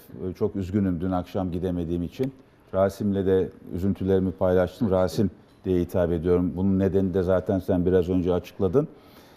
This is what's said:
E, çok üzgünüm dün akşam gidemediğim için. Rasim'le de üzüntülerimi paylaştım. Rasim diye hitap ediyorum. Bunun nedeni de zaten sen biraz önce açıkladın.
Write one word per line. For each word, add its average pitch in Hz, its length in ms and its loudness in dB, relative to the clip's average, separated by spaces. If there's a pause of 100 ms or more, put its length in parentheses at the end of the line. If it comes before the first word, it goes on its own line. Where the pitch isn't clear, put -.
(300)
E, - 20 -4
çok 104 240 -4
üzgünüm 92 440 0
dün 95 100 -2
akşam 90 420 -4
gidemediğim 87 500 -2
için. 131 300 -6 (420)
Rasim'le 98 520 0
de 92 220 4 (260)
üzüntülerimi 95 580 0
paylaştım. 92 580 0
Rasim 92 400 2 (340)
diye 92 160 2
hitap 87 320 0
ediyorum. 90 440 2
Bunun 95 220 2
nedeni 95 360 2
de 95 80 2
zaten 92 360 0
sen 90 280 0
biraz 90 220 4
önce 92 240 2
açıkladın. 92 560 0 (480)